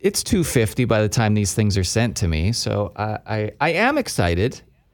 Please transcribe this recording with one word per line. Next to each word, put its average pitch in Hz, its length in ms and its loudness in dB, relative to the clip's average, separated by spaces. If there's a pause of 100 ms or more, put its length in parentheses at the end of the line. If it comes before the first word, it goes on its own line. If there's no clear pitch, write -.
it's - 220 -2
two 180 220 0
fifty 120 420 2
by 110 160 2
the 107 80 0
time 107 240 2
these 104 180 2
things 104 240 2
are 95 80 2
sent 110 340 0
to 92 100 0
me. 80 240 0
So 104 440 -2
I, 107 300 -4
I, 107 340 -4
I 147 120 2
am 240 260 0
excited. 95 640 -2 (300)